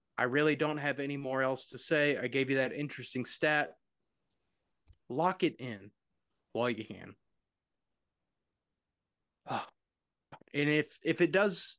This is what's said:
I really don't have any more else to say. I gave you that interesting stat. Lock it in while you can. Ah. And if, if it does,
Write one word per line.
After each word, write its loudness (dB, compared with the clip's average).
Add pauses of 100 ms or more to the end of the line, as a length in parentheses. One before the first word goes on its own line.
(180)
I 2
really 4
don't 0
have -2
any -4
more -2
else 0
to -14
say. 2
I -2
gave 0
you 2
that 2
interesting -6
stat. 0 (1400)
Lock 0
it 0
in -12 (600)
while 0
you -4
can. -16 (2250)
Ah. -4 (880)
And 0
if, 0
if 0
it 4
does, 0